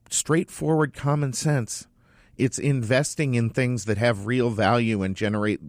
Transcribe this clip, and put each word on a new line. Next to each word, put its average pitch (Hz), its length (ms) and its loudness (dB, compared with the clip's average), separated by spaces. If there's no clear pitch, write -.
straightforward 156 840 0
common 143 400 -2
sense. 139 540 -2
It's - 220 0
investing 131 760 0
in 117 160 2
things 123 340 -2
that 104 140 -2
have 104 280 0
real 120 240 2
value 110 520 2
and 95 120 -2
generate 104 540 -2